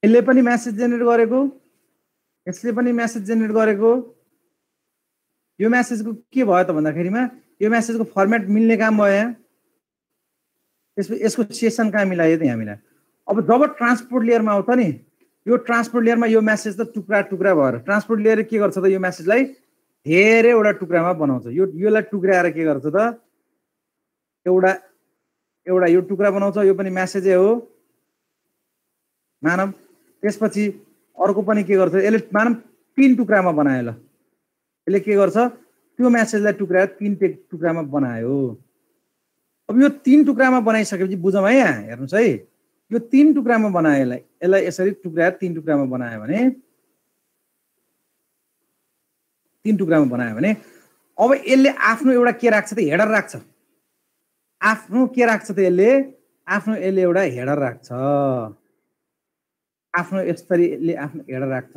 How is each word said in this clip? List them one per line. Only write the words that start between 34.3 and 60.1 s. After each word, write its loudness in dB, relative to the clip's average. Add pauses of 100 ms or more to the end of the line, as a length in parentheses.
यसले 0
के -2
गर्छ? 2 (640)
त्यो 2
म्यासेजलाई 2
टुक्रायो, 0
तिन -4
टे-, -4
टुक्रामा -4
बनायो। -4 (1040)
अब 2
यो 6
तिन 4
टुक्रामा 2
बनाइसकेपछि -2
बुझौँ 0
है, 4
यहाँ 2
हेर्नुहोस् -12
है, 2 (640)
यो -2
तिन 4
टुक्रामा 0
बनायो 2
यसलाई, -4 (220)
यसलाई 2
यसरी -2 (100)
टुक्राएर -2
तिन -6
टुक्रामा -2
बनायो -8
भने, 0 (3250)
तिन 0
टुक्रामा 2
बनायो -4
भने -2 (640)
अब 2 (160)
यसले 4
आफ्नो 0
एउटा 2
के 0
राख्छ -2
त, -6
हेडर 0
राख्छ। -4 (1200)
आफ्नो 0
के 2
राख्छ 0
त -6
यसले, 4 (560)
आफ्नो -4
यसले -2
एउटा 2
हेडर -4
राख्छ, -6 (2000)
आफ्नो -6 (100)